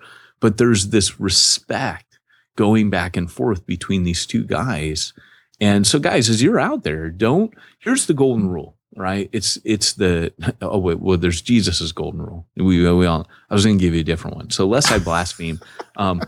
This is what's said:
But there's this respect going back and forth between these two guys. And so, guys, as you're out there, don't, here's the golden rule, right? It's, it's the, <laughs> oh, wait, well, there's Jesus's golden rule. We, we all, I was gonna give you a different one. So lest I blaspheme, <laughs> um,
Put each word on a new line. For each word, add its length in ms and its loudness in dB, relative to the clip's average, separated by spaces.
But 180 2
there's 300 4
this 300 0
respect 1000 -2
going 340 4
back 260 -2
and 140 -4
forth 360 -4
between 380 -4
these 220 -2
two 180 -2
guys. 680 -4
And 260 4
so, 120 2
guys, 300 2
as 140 2
you're 180 4
out 240 -2
there, 260 -4
don't, 420 0
here's 260 0
the 80 2
golden 340 2
rule, 280 -8
right? 380 -4
It's, 320 -4
it's 300 -2
the, 380 0
<laughs> 160 -4
oh, 160 -2
wait, 220 0
well, 160 2
there's 260 0
Jesus's 500 0
golden 280 -8
rule. 260 -12
We, 360 4
we 140 4
all, 200 -2
I 40 -4
was 100 4
gonna 140 4
give 160 2
you 60 0
a 40 -2
different 320 -6
one. 140 -14
So 160 0
lest 260 2
I 60 2
blaspheme, 600 -4
<laughs> 180 -18
um, 320 -2